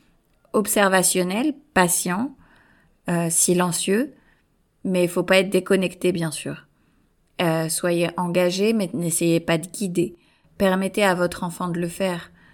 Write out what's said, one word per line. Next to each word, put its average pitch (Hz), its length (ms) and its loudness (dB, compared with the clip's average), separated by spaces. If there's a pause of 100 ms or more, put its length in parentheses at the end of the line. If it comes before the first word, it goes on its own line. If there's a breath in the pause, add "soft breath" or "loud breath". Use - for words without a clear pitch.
(520 soft breath)
observationnel, 196 1000 2 (180)
patient, 190 600 0 (760 soft breath)
euh, 170 220 0
silencieux, 180 840 0 (680 soft breath)
mais 185 220 0
il 175 40 2
faut 180 140 -2
pas 190 160 4
être 196 120 2
déconnecté, 185 600 0
bien 165 220 -2
sûr. - 340 -10 (760)
Euh, 160 280 0
soyez 170 480 0
engagé, 180 560 0
mais 196 200 -2
n'essayez 170 460 0
pas 165 200 0
de 180 100 -8
guider. 180 480 -4 (420 soft breath)
Permettez 190 440 0
à 185 140 4
votre 175 260 -2
enfant 180 240 -6
de 170 140 -4
le 175 80 -2
faire. 175 420 -6 (240 soft breath)